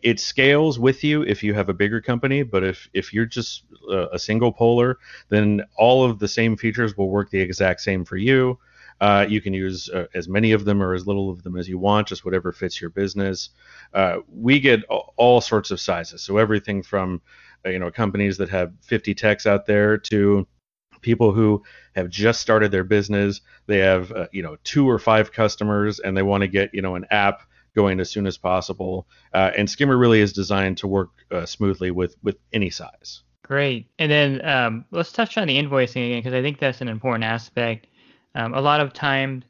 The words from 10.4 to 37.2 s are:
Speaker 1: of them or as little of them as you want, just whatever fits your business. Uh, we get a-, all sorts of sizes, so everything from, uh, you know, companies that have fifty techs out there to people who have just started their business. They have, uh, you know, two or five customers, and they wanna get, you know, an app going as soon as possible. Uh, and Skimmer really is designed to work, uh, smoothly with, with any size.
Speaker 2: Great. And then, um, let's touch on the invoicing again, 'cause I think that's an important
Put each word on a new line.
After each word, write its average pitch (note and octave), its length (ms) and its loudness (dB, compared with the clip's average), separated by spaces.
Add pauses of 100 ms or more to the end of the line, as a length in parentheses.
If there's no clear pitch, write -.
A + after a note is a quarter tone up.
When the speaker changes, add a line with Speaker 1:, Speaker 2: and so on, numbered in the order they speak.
Speaker 1:
of G2+ 120 2
them G2+ 160 2
or F#2 140 0
as F2+ 120 -6
little G2 240 -2
of F2 120 -12
them F2+ 140 -10
as F2+ 120 -8
you F#2 100 -6
want, G#2 280 2
just - 180 -12
whatever F2+ 280 -2
fits - 280 -8
your E2+ 100 -12
business. G2 600 -4 (420)
Uh, F#2 260 0 (100)
we B2+ 320 2
get B2 280 4
a-, A2 60 -4 (220)
all A#2+ 240 6
sorts G#2+ 320 -2
of F#2 80 -8
sizes, - 420 -6
so G2 140 -2
everything G#2 440 0
from, F#2 400 -4 (460)
uh, F#2 40 -4
you F#2 100 -4
know, F2 100 -6
companies G2+ 480 0
that F#2 120 -4
have F2+ 220 -2 (100)
fifty G#2+ 320 -2
techs G#2 320 0
out G2+ 200 2
there G#2 320 4
to G2+ 480 2 (540)
people A2+ 320 2
who G#2+ 300 4 (340)
have F2+ 140 -4
just G#2 320 0
started G#2+ 280 4
their F#2+ 140 0
business. G2+ 560 0 (260)
They G2+ 120 2
have, F#2+ 340 2
uh, F2+ 200 -8
you G2 100 -8
know, D#2 220 -12
two C#3+ 220 2
or A#2+ 120 4
five A2 340 2
customers, G#2 640 0
and F#2+ 160 -4
they F#2+ 80 0
wanna G2 240 0
get, G2 280 -2
you F#2+ 80 -6
know, F#2 120 -4
an F2+ 160 -10
app G2+ 300 0 (340)
going G2 260 2
as F2+ 100 -4
soon G2+ 160 -4
as F#2 100 -4
possible. F#2 720 -4 (240)
Uh, F#2+ 240 4
and G2+ 140 0
Skimmer C#3 260 2
really A#2 240 6
is G2+ 140 2
designed F#2+ 420 0
to - 100 -8
work, F#2+ 220 0 (220)
uh, E2+ 160 -4
smoothly F#2+ 440 -2
with, F2+ 320 -4
with G2+ 140 -2 (160)
any G2+ 160 -2
size. - 540 -16 (200)
Speaker 2:
Great. C#3 460 -4 (100)
And D3+ 140 0
then, C#3 320 2
um, B2 460 -2
let's E3+ 200 -4
touch - 280 -4
on G3 100 -2
the C3+ 80 0
invoicing C3+ 480 -2
again, A#2+ 180 -4
'cause B2+ 120 -6
I B2+ 80 -2
think C#3+ 160 -4
that's C3 240 -4
an B2 60 -8
important A2+ 360 -4